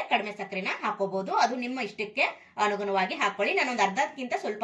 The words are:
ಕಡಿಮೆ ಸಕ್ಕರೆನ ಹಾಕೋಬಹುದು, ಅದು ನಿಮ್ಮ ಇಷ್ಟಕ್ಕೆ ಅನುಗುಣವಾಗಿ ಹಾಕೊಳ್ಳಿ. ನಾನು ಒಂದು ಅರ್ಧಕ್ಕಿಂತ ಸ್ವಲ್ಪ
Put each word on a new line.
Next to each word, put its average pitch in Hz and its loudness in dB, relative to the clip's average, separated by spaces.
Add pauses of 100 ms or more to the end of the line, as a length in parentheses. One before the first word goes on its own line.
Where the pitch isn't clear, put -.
(120)
ಕಡಿಮೆ 208 2
ಸಕ್ಕರೆನ 185 -4 (100)
ಹಾಕೋಬಹುದು, 190 -2 (120)
ಅದು 240 4
ನಿಮ್ಮ 247 -4
ಇಷ್ಟಕ್ಕೆ 220 -2 (400)
ಅನುಗುಣವಾಗಿ 202 2
ಹಾಕೊಳ್ಳಿ. 220 2
ನಾನು 269 2
ಒಂದು 220 2
ಅರ್ಧಕ್ಕಿಂತ 254 0 (100)
ಸ್ವಲ್ಪ 208 -4